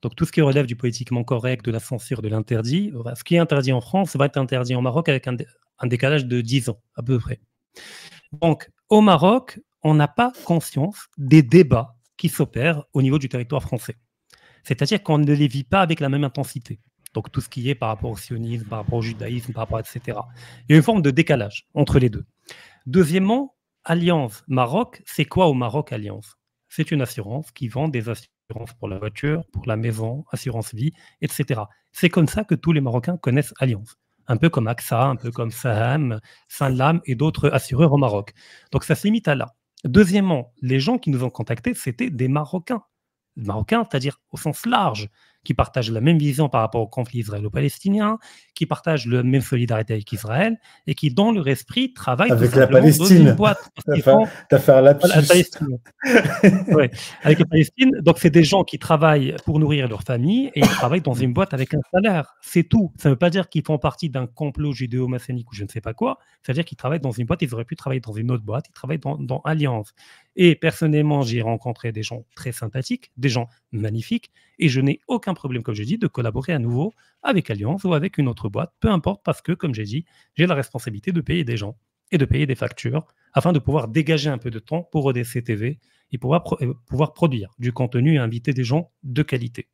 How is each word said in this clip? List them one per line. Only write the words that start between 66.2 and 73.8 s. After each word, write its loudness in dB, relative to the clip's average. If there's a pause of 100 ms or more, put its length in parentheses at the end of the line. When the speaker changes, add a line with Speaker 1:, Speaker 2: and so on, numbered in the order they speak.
Speaker 1:
C'est-à-dire -4
qu'ils -18
travaillent -4
dans -6
une -6
boîte, -2
ils -4
auraient -8
pu -12
travailler -6
dans -12
une -4
autre -4
boîte, -8
ils -20
travaillent -8
dans, -8
dans -8
Alliance. -4 (420)
Et 6
personnellement, 0
j'ai -2
rencontré -6
des -8
gens -10 (120)
très -10
sympathiques, -8
des 0
gens -4 (240)
magnifiques, -6 (280)